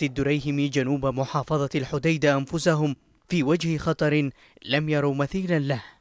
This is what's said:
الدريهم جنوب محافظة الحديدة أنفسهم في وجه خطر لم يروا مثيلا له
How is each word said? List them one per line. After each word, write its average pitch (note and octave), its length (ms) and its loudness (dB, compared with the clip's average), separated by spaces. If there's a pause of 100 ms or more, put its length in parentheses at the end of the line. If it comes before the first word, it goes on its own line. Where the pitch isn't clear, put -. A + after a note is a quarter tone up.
الدريهم C#3+ 680 0
جنوب C3+ 360 0
محافظة C3+ 720 -2
الحديدة C#3+ 640 0
أنفسهم D3+ 580 0 (340)
في E3+ 140 2
وجه D#3+ 340 2
خطر D3+ 520 0 (360)
لم D3+ 240 0
يروا C#3+ 260 2
مثيلا E3+ 440 -2
له C3+ 240 -2 (180)